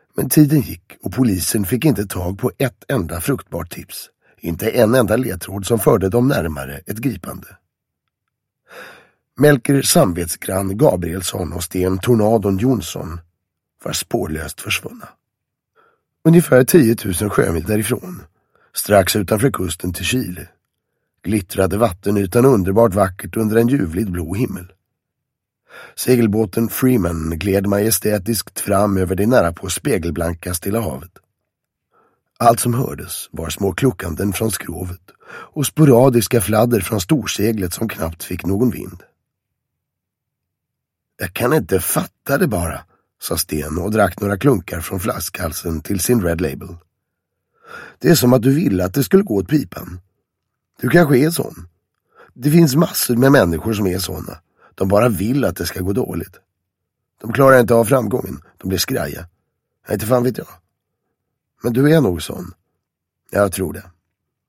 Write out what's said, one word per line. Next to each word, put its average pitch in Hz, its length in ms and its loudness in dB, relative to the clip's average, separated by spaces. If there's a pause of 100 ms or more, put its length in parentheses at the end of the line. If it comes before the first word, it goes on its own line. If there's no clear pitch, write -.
(160)
men 135 140 -4
tiden 151 300 6
gick 90 420 -8
och 101 120 -8
polisen 104 520 0
fick 120 200 -2
inte 107 200 2
tag 95 340 -6
på 123 180 -2
ett - 300 -4
enda 85 340 -4
fruktbart 85 500 -6
tips, - 380 -18 (280)
inte 85 320 -4
en 117 260 4
enda 107 200 2
ledtråd 98 500 -6
som 113 140 0
förde 101 300 2
dem 120 180 2
närmare 73 580 -4
ett - 120 -10
gripande. 101 500 -8 (1900)
Melker 139 440 4
Samvetsgrann 95 960 0
Gabrielsson 90 760 0
och 87 100 -8
Sten 92 340 -2
Tornadon 104 600 2
Jonsson 87 640 -4 (640)
var - 100 -8
spårlöst 78 680 -6
försvunna. - 480 -10 (1120)
Ungefär 160 400 6
tiotusen 107 640 2
sjömil - 340 -2
därifrån, 107 580 -4 (520)
strax 98 420 2
utanför 107 360 0
kusten 90 420 -6
till 92 120 -8
Chile, 95 420 -4 (760)
glittrade 98 540 -2
vattenytan 104 680 0
underbart 104 480 4
vackert 95 440 -2
under 107 180 0
en 117 120 4
ljuvligt 101 420 -2
blå 87 240 -6
himmel. 98 380 -6 (1200)
Segelbåten 110 760 2
Freeman 85 600 0
gled 95 380 0
majestätiskt 104 920 -2
fram 101 380 2
över 92 180 0
det 101 120 0
närapå 90 420 2
spegelblanka 85 840 -4
Stilla 98 260 -4
havet. 78 320 -8 (1300)
Allt 117 220 4
som 120 140 0
hördes - 580 -8
var 80 180 -8
små 95 240 -2
kluckanden 98 600 -2
från 110 180 -2
skrovet 90 500 -10 (280)
och - 360 -8
sporadiska 123 760 4
fladder 110 380 2
från 101 220 -4
storseglet 107 720 -2
som 113 160 -4
knappt 80 340 -8
fick - 220 -8
någon 101 240 0
vind. - 340 -10 (2250)
"Jag - 160 -10
kan 127 200 0
inte 98 260 2
fatta - 580 -4
det 180 100 2
bara", 87 380 -4 (360)
sa - 160 -6
Sten 76 400 -6
och 90 140 -4
drack 104 280 0
några 101 180 -2
klunkar 95 440 0
från 98 180 -6
flaskhalsen 82 800 -6
till 101 180 -4
sin 98 220 2
Red 85 200 -2
Label. 73 340 -6 (1200)
"Det 160 100 2
är 170 60 8
som 123 180 4
att 104 80 4
du 135 120 4
ville 117 320 0
att 92 80 -4
det 139 100 0
skulle - 200 4
gå 110 120 -4
åt 95 140 -2
pipan. 92 500 -4 (800)
Du 127 80 -2
kanske 147 280 4
är 151 120 4
sån. - 380 -8 (640)
Det 135 180 -2
finns 160 240 6
massor - 400 0
med 131 160 6
människor 98 420 2
som 104 140 -2
är 90 120 -2
såna. - 380 -10 (380)
De 98 120 -2
bara 104 220 4
vill 113 360 -2
att 87 100 -2
det 87 100 -6
ska 92 160 -8
gå 95 120 -2
dåligt. - 460 -6 (800)
De 110 120 -8
klarar 131 260 8
inte 117 140 4
av 117 120 4
framgången. 120 560 -2 (160)
De 98 100 -10
blir 92 120 -2
skraja. 73 480 -6 (600)
Ja, - 60 -4
inte 104 120 -4
fan 123 180 2
vet 123 140 -2
jag. - 100 -10 (1160)
Men 120 100 -2
du 147 220 4
är 160 60 6
nog 87 200 0
sån." 87 320 -12 (760)
"Jag 98 220 2
tror 92 220 -6
det." 90 120 -16 (640)